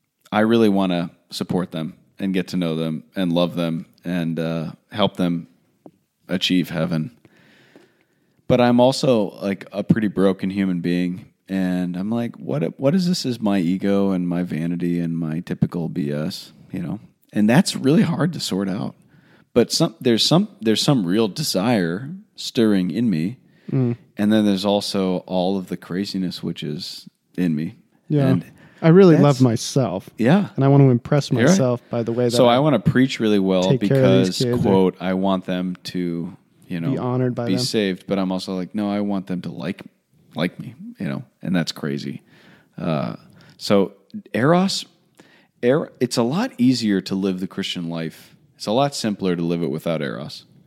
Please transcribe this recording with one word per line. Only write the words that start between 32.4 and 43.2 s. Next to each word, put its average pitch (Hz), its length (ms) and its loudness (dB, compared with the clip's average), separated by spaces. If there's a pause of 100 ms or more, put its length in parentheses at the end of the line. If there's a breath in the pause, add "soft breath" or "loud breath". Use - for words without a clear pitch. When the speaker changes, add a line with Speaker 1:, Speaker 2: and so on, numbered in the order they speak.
Speaker 2:
I 120 100 6
Speaker 1:
I - 40 4
wanna 147 180 4
preach 127 400 2
really 107 220 4
well 92 240 2
Speaker 2:
take 120 160 2
care 117 240 2
of 92 220 4
these 90 120 -4
Speaker 1:
because, - 0 -
Speaker 2:
kids 123 280 0
or 104 40 4
Speaker 1:
quote, 95 300 4
"I 92 140 -2
want 95 320 -2
them 90 280 -4 (100)
to, 87 520 -6 (320)
you 87 120 -8
know, 82 120 -2
Speaker 2:
be 82 60 -2
honored 127 360 -2
by 117 120 -6
Speaker 1:
be 95 100 0
Speaker 2:
them. 123 80 -2
Speaker 1:
saved." 101 420 -2
But 98 140 -2
I'm 95 100 -2
also 95 240 -6
like, 92 200 -8
"No, 104 140 -4
I 101 120 -2
want 101 260 -4
them 90 160 -6
to 87 80 -10
like, 73 320 -10 (540)
like - 240 -4
me," 117 140 -14 (260)
you 92 80 -6
know, 67 160 -8 (180)
and 90 140 -2
that's 80 160 -2
crazy. 69 500 -8 (560 soft breath)
Uh, 73 380 -4 (400 soft breath)